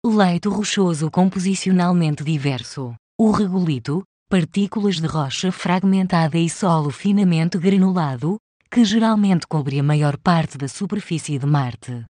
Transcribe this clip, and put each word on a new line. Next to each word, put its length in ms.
Leito 360
rochoso 600
composicionalmente 1120
diverso. 720
O 140
regolito, 720
partículas 720
de 80
rocha 420
fragmentada 880
e 100
solo 420
finamente 680
granulado, 800
que 140
geralmente 640
cobre 320
a 20
maior 340
parte 400
da 120
superfície 720
de 40
Marte. 600